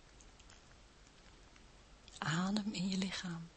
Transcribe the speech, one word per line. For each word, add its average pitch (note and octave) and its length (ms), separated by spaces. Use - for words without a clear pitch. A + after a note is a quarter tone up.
Adem F#3+ 540
in F#3 160
je F#3+ 80
lichaam. F3 600